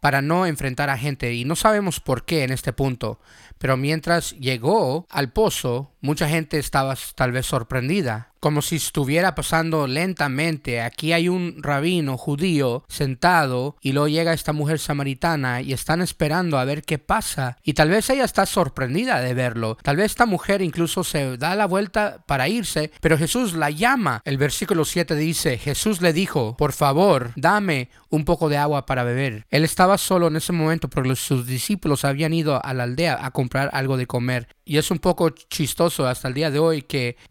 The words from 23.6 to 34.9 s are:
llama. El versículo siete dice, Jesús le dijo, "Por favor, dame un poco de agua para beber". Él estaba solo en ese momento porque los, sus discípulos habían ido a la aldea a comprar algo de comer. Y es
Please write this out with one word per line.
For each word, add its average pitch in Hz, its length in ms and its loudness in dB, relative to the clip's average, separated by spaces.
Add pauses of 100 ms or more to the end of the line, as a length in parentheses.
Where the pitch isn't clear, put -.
llama. 175 560 2
El 139 100 0
versículo 156 480 0
siete 170 320 0
dice, 151 400 0
Jesús 170 460 -2
le 175 100 6
dijo, 143 460 0
"Por 147 160 0
favor, 139 600 4
dame 165 520 2 (220)
un 156 160 0
poco 165 240 2
de 147 80 2
agua 147 260 0
para 127 180 0
beber". 120 460 -2
Él 151 160 2
estaba 180 320 4
solo 180 300 2
en 156 100 2
ese 160 160 -4
momento 160 360 0
porque 131 200 -2
los, 131 120 0
sus 127 260 0
discípulos 139 580 -2
habían 147 300 0
ido 151 280 0
a 131 120 -6
la 127 80 -2
aldea 127 380 0
a 131 100 -6
comprar 135 420 -2
algo 135 240 0
de 127 100 -2
comer. 123 420 -2 (160)
Y 147 140 0
es 147 120 0